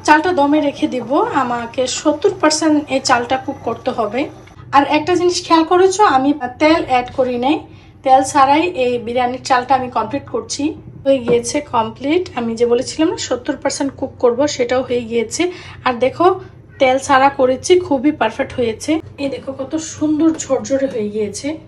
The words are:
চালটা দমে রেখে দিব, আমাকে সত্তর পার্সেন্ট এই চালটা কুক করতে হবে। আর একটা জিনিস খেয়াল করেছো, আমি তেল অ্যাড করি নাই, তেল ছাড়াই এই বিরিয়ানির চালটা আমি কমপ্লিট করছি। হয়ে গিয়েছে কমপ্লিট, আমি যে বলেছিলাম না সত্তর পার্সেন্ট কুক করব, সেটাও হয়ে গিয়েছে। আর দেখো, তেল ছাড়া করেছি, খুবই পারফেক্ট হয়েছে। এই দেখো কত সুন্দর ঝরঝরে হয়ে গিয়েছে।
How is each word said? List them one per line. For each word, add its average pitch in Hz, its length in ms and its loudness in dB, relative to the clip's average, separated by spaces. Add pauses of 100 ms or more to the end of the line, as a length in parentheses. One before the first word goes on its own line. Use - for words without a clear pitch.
চালটা 320 320 4
দমে 285 200 4 (100)
রেখে - 260 -2
দিব, 233 160 -6 (320)
আমাকে 240 400 -4 (180)
সত্তর 302 400 2
পার্সেন্ট 302 360 2 (180)
এই 269 140 0
চালটা 247 360 0
কুক - 140 -8 (100)
করতে 226 300 -6
হবে। 226 240 -2 (540)
আর 285 80 6 (140)
একটা 311 220 0
জিনিস 359 260 2
খেয়াল 320 260 4
করেছো, 370 300 4 (140)
আমি 269 140 2 (320)
তেল 320 180 6 (100)
অ্যাড 247 160 2 (120)
করি 254 260 0
নাই, 294 120 2 (480)
তেল 262 160 6 (100)
ছাড়াই 285 340 4 (200)
এই 247 80 0 (140)
বিরিয়ানির 247 440 -4
চালটা 247 280 2
আমি 247 180 -4
কমপ্লিট 220 280 -4 (100)
করছি। 240 300 -6 (400)
হয়ে 269 220 4
গিয়েছে 240 300 0 (180)
কমপ্লিট, 247 500 -2 (140)
আমি 233 220 -4
যে 240 120 4
বলেছিলাম 262 400 0
না 466 60 -6 (100)
সত্তর 254 340 -4
পার্সেন্ট 277 360 -4
কুক 262 140 -8 (100)
করব, 240 160 2 (180)
সেটাও 247 320 0
হয়ে 247 220 -2
গিয়েছে। 233 320 -2 (440)
আর 254 80 0 (100)
দেখো, 320 220 2 (540)
তেল 262 160 4 (100)
ছাড়া 277 220 4 (100)
করেছি, 262 340 2 (140)
খুবই 277 240 0 (100)
পারফেক্ট 226 380 -2
হয়েছে। 233 340 -2 (300)
এই 277 120 -2
দেখো 247 160 -10 (100)
কত 262 120 -8 (220)
সুন্দর 302 340 0 (140)
ঝরঝরে 269 500 -2
হয়ে 214 220 -4
গিয়েছে। 214 340 -4 (200)